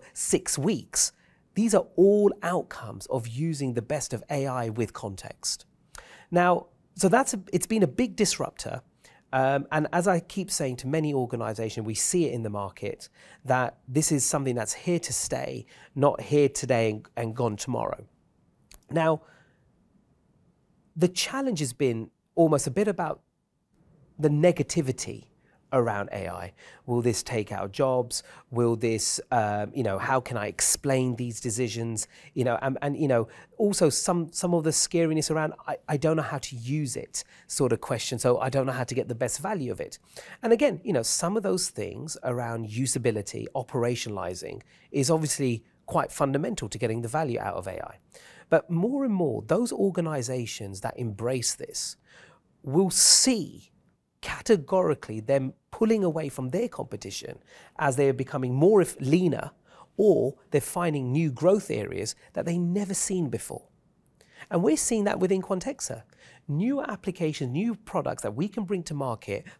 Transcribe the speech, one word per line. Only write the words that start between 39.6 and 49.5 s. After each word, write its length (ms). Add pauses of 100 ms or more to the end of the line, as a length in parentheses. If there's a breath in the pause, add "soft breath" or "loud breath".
of 80
it. 180 (460 loud breath)
And 80
again, 320
you 80
know, 100
some 340
of 60
those 280
things 520
around 460
usability, 800 (100)
operationalizing 1080 (300 soft breath)
is 180
obviously 540 (220 soft breath)
quite 260
fundamental 560
to 100
getting 240
the 60
value 320
out 160
of 100
A 180
I. 140 (500 loud breath)
But 220
more 340
and 100
more, 280
those 300